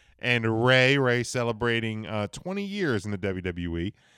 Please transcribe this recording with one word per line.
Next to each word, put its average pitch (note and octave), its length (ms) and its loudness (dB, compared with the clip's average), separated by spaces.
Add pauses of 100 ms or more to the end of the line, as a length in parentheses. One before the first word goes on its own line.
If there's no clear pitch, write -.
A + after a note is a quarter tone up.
(200)
and A2+ 440 2
Rey. C3 340 6
Rey B2 260 2
celebrating, A#2 840 -2
uh, G#2 220 -4
twenty G3 360 -8
years F3+ 400 -2
in G#2 80 -6
the G#2 60 -4
W F#2 240 -4
W F2 360 -4
E F2 160 -4 (240)